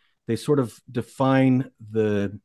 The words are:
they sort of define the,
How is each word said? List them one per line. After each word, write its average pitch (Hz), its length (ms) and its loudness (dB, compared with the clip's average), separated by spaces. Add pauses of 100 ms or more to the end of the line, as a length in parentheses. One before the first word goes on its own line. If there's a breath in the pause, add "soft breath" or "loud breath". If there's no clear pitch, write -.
(260)
they 113 80 -2
sort 143 240 0
of 117 180 -4 (140)
define 131 800 0 (220)
the, 104 520 -2